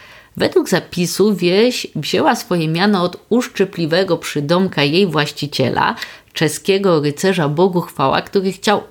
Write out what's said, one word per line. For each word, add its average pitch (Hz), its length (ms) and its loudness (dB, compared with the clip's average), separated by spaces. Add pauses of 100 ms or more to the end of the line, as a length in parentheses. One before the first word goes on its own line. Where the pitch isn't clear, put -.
(360)
Według - 320 2
zapisu 180 640 0
wieś 190 520 2 (100)
wzięła 233 400 0
swoje 175 320 -2
miano 180 340 2
od 175 140 -2 (120)
uszczypliwego 185 880 0
przydomka 165 680 0
jej 165 240 2
właściciela, 147 880 -2 (380)
czeskiego 175 680 0
rycerza 147 480 0
Bogu 180 320 2
chwała, 156 420 -2
który 190 300 -2
chciał 202 380 0